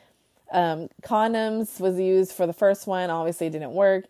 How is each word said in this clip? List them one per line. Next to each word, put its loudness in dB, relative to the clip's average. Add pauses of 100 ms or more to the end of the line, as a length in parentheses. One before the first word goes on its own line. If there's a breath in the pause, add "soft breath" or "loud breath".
(540 soft breath)
Um, 0 (140)
condoms -2
was 0
used 2
for -2
the -4
first 2
one, -2
obviously -4
it -2
didn't -8
work. 4